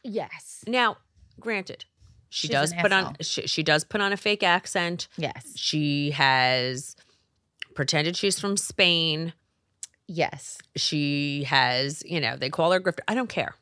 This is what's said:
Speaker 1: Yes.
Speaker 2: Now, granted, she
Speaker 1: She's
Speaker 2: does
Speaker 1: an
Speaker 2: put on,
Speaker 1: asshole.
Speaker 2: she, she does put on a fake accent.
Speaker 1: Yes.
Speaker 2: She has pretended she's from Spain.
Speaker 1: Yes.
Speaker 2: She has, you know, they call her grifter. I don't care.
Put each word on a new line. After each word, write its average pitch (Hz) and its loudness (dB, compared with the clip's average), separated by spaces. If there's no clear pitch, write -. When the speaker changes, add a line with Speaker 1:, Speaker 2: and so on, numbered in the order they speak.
Speaker 1:
Yes. 196 -8
Speaker 2:
Now, 240 2
granted, 208 -6
she - -6
Speaker 1:
She's 139 -2
Speaker 2:
does 143 4
Speaker 1:
an 175 -4
Speaker 2:
put 196 4
on, 190 4
Speaker 1:
asshole. - -8
Speaker 2:
she, - -4
she - -2
does 156 4
put - -4
on 196 2
a 196 -2
fake 208 0
accent. 175 2
Speaker 1:
Yes. - -6
Speaker 2:
She 147 0
has 131 2
pretended 156 0
she's 196 0
from 202 -2
Spain. 165 0
Speaker 1:
Yes. - -4
Speaker 2:
She 143 -2
has, 135 2
you 170 -4
know, 120 -2
they 131 -4
call 165 2
her 185 4
grifter. 185 -2
I 214 0
don't 247 -2
care. - -4